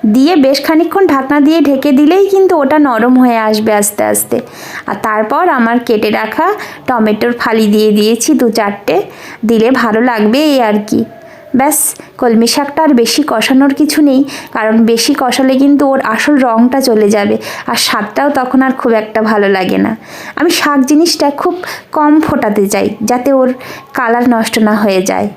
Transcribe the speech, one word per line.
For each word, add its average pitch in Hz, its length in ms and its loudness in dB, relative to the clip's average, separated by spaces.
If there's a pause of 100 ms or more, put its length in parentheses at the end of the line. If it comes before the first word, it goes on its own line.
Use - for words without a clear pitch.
দিয়ে 262 300 2
বেশ 269 300 2
খানিকক্ষণ 330 400 2
ঢাকনা 285 340 0
দিয়ে 311 200 4
ঢেকে 285 320 2
দিলেই 311 360 4
কিন্তু 381 280 4
ওটা 294 220 2
নরম 254 400 2
হয়ে 240 200 2
আসবে 214 340 0
আস্তে 208 320 -2
আস্তে। - 320 -2 (500)
আর 202 160 -6
তারপর 220 460 -2
আমার 240 360 0
কেটে 214 260 0
রাখা 220 360 -2 (400)
টমেটোর 226 520 0
ফালি 226 280 0
দিয়ে 214 260 2
দিয়েছি 220 420 0
দু 247 160 2
চারটে, 208 460 -2 (480)
দিলে 220 260 2
ভালো 233 300 0
লাগবে 233 440 0
এই 285 180 2
আর 214 240 0
কি। 226 140 -2 (560)
ব্যাস, 285 220 0 (380)
কলমি 233 380 2
শাকটা 285 280 -4
আর 311 120 2
বেশি 233 320 2
কষানোর 269 480 2
কিছু 302 280 0
নেই, 269 180 4 (320)
কারণ 220 220 -2 (100)
বেশি 233 340 0
কষালে 262 400 0
কিন্তু 285 300 4
ওর 269 160 0
আসল 220 340 0
রঙটা 247 420 2
চলে 214 300 2
যাবে, 214 260 0 (300)
আর 233 200 -4
স্বাদটাও 226 440 -2
তখন 262 320 0
আর 262 180 0
খুব 233 120 0
একটা 214 300 -2
ভালো 214 260 0
লাগে 190 300 0
না। 208 140 0 (440)
আমি 339 140 0
শাক 285 360 0
জিনিসটা 311 440 0
খুব 349 240 -4 (380)
কম 302 280 2
ফোটাতে 214 460 0
চাই, 196 200 -2 (160)
যাতে 247 300 -2
ওর 262 160 2 (460)
কালার 240 340 0
নষ্ট 226 300 0
না 214 160 2
হয়ে 202 280 0
যায়। 196 240 -2 (100)